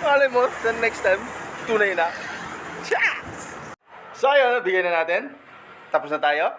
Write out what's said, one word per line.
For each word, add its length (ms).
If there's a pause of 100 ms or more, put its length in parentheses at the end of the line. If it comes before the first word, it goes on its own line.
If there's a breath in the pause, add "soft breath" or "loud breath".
malay 240
mo, 160 (160)
the 160
next 240
time, 160 (480)
tunay 320
na. 80 (800)
Yes! 720 (560)
So, 160
ayun, 320
nabigay 240
na 160
natin. 320 (560)
Tapos 240
na 80
tayo. 380